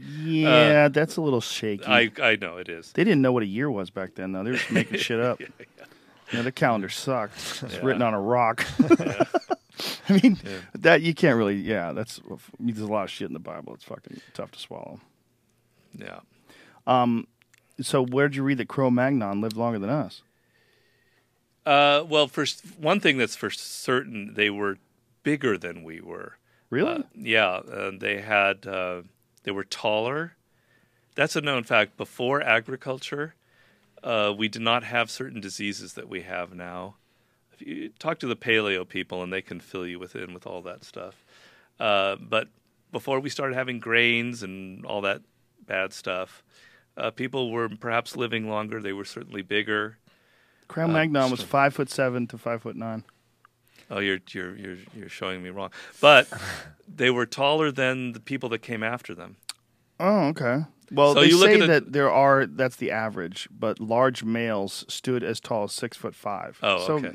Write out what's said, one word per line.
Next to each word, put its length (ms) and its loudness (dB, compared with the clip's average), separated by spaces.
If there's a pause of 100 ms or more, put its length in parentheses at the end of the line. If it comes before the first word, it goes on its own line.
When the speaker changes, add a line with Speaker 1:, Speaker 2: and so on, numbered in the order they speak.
(240)
Speaker 1:
Yeah, 600 6
Speaker 2:
Uh, 40 4
Speaker 1:
that's 280 0
a 40 -2
little 200 2
shaky. 460 -6
Speaker 2:
I, 240 4 (100)
I 140 4
know 220 -8
it 120 -10
is. 220 -12
Speaker 1:
They 120 0
didn't 200 6
know 80 6
what 100 2
a 60 -2
year 240 -2
was 180 -4
back 240 -8
then, 200 -8
though. 100 -6
They 80 -4
were 60 -2
just 140 -6
making 280 -2
Speaker 2:
<laughs> 0 -
Speaker 1:
shit 200 -2
up. 200 -2
Speaker 2:
Yeah, 80 -16 (120)
yeah. 260 -20 (460)
Speaker 1:
You 60 -2
know, 60 -2
the 80 -2
calendar 380 2
sucked. 440 -4 (300)
It's 100 -10
Speaker 2:
Yeah. 80 -10
Speaker 1:
written 220 0
on 100 2
a 80 -2
rock. 500 2
<laughs> 280 6
Speaker 2:
Yeah. 240 -2 (880)
Speaker 1:
I 120 6
mean, 240 8
Speaker 2:
Yeah. 60 -10 (240)
Speaker 1:
that 260 6
you 140 0
can't 220 6
really. 180 2
Yeah, 380 -2
that's, 280 -8 (380)
there's 220 -4
a 40 -4
lot 200 -2
of 40 -10
shit 200 -8
in 40 -10
the 60 -10
Bible. 340 -14
It's 120 -20
fucking 340 -16 (140)
tough 180 -12
to 80 -20
swallow. 400 -14 (1000)
Speaker 2:
Yeah. 220 -14 (640)
Speaker 1:
Um, 400 2 (560)
so 240 2
where'd 300 2
you 80 -2
read 160 0
that 80 -6
Cro-Magnon 720 2
lived 160 -4
longer 220 -2
than 100 -4
us? 320 -4 (1400)
Speaker 2:
Uh, 420 6
well, 200 4
for 140 -4
s-, 200 -4 (160)
one 220 2
thing 180 4
that's 180 0
for 140 -6
certain, 840 -4
they 160 -2
were 280 -4 (460)
bigger 340 -2
than 260 -12
we 180 -16
were. 360 -16 (320)
Speaker 1:
Really? 260 0
Speaker 2:
Uh, 80 -8 (120)
yeah, 340 2
uh, 480 -6
they 240 -4
had, 460 0
uh, 340 -6 (420)
they 80 -6
were 120 -6
taller. 720 -4 (800)
That's 200 0
a 60 0
known 220 -2
fact. 340 2
Before 440 -2
agriculture, 920 -4 (680)
uh, 320 0
we 120 0
did 140 -8
not 220 2
have 260 -2
certain 320 -10
diseases 520 -8
that 160 -14
we 120 -10
have 320 -8
now. 420 -12 (580)
If 140 -18
you 220 -12 (100)
talk 200 -6
to 80 -8
the 80 -2
paleo 540 0
people, 320 -6
and 100 -8
they 120 -6
can 160 -14
fill 260 -10
you 140 -12
with, 160 -16
in 180 -12
with 140 -18
all 160 -12
that 200 -16
stuff. 400 -18 (560)
Uh, 360 2
but 320 -2 (440)
before 280 -2
we 100 -6
started 240 -4
having 260 -4
grains 640 2
and 420 -12
all 180 -6
that 200 -2 (460)
bad 260 -4
stuff, 500 -8 (540)
uh, 140 -4
people 400 -4
were 180 -2
perhaps 460 -4
living 340 -4
longer. 320 -6
They 120 -6
were 120 -8
certainly 380 -10
bigger. 540 -2 (720)
Speaker 1:
Cro-Magnon 560 2
Speaker 2:
Uh, 60 2
Speaker 1:
was 120 -2
Speaker 2:
so 60 -8
Speaker 1:
five-foot-seven 800 0
to 100 -14
five-foot-nine. 680 -8 (840)
Speaker 2:
Oh, 100 -6
you're, 200 -2 (120)
you're, 240 -10
you're, 220 -14 (180)
you're 140 -16
showing 340 -8
me 60 -12
wrong. 200 -10 (300)
But 280 10 (320)
<laughs> 280 -20
they 220 0
were 160 2
taller 460 0
than 420 -2
the 80 -14
people 280 -8
that 100 -4
came 220 -8
after 320 -6
them. 220 -16 (640)
Speaker 1:
Oh, 300 2
okay. 320 0 (300)
Well, 220 6
Speaker 2:
So 80 6
Speaker 1:
they 60 10
Speaker 2:
you 100 10
look 120 10
Speaker 1:
say 60 10
Speaker 2:
at 60 8
the 60 6
Speaker 1:
that 260 4
there 180 4
are, 340 6
that's 320 -2
the 140 -4
average, 600 -6
but 280 -4
large 440 2
males 680 -2
stood 340 -2
as 160 -4
tall 260 -2
as 80 -8
six-foot-five. 880 -8
Speaker 2:
Oh, 240 2
Speaker 1:
So 100 2
Speaker 2:
okay. 200 -4